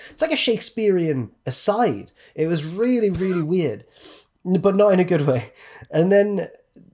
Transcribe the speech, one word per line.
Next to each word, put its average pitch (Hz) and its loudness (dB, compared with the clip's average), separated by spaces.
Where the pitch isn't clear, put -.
It's - -14
like 330 -2
a 277 0
Shakespearean 180 -2
aside. 170 -2
It 156 -2
was 160 -4
really, 220 0
really 180 -2
weird, 151 -2
n-, 180 0
but 196 2
not 208 6
in 185 4
a 175 2
good 160 0
way. 127 -2
And 175 2
then 202 2